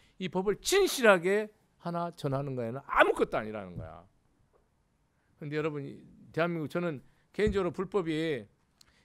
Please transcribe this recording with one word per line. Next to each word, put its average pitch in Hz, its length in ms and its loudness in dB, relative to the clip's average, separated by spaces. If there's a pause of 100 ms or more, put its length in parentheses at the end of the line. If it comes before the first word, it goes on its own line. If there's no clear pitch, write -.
(180)
이 185 100 -6
법을 190 320 -2
진실하게 214 880 4 (300)
하나 170 320 -4
전하는 139 440 -4
거에는 120 320 -4
아무것도 - 500 2
아니라는 107 400 -6
거야. 82 300 -14 (1300)
근데 151 180 -8
여러분, 147 300 -2
이 143 160 -14 (300)
대한민국, 160 360 0
저는 175 340 -4 (300)
개인적으로 196 380 2
불법이 160 760 -2 (580)